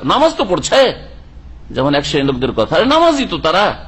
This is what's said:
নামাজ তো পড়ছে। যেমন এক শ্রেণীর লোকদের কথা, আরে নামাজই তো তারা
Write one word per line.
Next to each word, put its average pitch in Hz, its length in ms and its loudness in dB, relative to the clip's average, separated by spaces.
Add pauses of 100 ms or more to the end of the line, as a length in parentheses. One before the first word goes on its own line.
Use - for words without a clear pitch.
নামাজ 254 320 2
তো 349 80 -2
পড়ছে। 214 480 2 (760)
যেমন 139 240 0
এক 143 100 0
শ্রেণীর 139 220 0
লোকদের 127 240 -2
কথা, 107 240 0
আরে 190 100 2
নামাজই 302 400 2
তো 175 120 -6
তারা 160 280 0 (220)